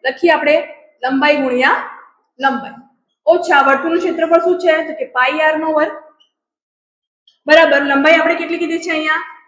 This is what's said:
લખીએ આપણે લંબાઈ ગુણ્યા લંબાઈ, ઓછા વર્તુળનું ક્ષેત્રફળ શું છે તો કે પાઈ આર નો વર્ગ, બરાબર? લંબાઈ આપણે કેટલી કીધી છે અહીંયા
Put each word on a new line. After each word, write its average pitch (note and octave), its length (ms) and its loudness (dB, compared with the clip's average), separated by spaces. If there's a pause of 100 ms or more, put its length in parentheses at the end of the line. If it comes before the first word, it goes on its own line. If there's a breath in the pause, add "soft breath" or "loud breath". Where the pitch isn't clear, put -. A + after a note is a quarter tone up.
લખીએ D#4+ 300 0
આપણે D4 200 0 (520)
લંબાઈ C#4 340 0
ગુણ્યા B3+ 380 0 (600)
લંબાઈ, C4 400 -6 (540)
ઓછા E4 340 2
વર્તુળનું E4 360 0
ક્ષેત્રફળ E4 420 0
શું F4+ 180 2
છે D#4+ 240 2
તો D#4+ 140 -10
કે - 160 -10
પાઈ C#4+ 320 0
આર D#4 60 0 (100)
નો D#4 120 -2
વર્ગ, D#4 160 -2 (1500)
બરાબર? D4+ 340 6 (100)
લંબાઈ D4+ 300 4
આપણે E4 200 -2
કેટલી E4+ 220 -6
કીધી E4 220 -6
છે F4 100 -6
અહીંયા D#4+ 320 -4 (200)